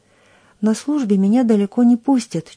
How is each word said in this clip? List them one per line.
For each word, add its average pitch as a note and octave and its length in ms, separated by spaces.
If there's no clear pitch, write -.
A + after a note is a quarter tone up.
"На G#3+ 140
службе B3+ 420
меня G3+ 260
далеко A3 420
не A#3+ 120
пустят, A#3 600